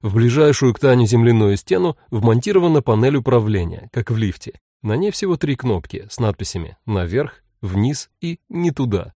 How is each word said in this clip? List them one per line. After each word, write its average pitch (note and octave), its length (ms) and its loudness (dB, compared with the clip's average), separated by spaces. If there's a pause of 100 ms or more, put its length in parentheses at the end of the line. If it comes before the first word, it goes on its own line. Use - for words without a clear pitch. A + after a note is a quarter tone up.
В G2+ 140 -4
ближайшую B2 580 2
к - 60 -8
Тане B2 260 4
земляную A2+ 520 4
стену F3+ 400 -2 (120)
вмонтирована C#3+ 720 2
панель A#2+ 360 2
управления, G#2 760 0
как - 160 -6
в A2+ 80 0
лифте. - 420 -6 (220)
На G#2+ 140 -2
ней G3 160 0
всего F#3 260 -2
три C#3+ 180 -2
кнопки - 540 -4
с - 100 -14
надписями G2 680 -4
"Наверх", G2+ 580 -4 (180)
"Вниз" G#2 480 -2 (120)
и E3+ 180 -8 (100)
"Не F3 220 -2
туда". G#2 460 -4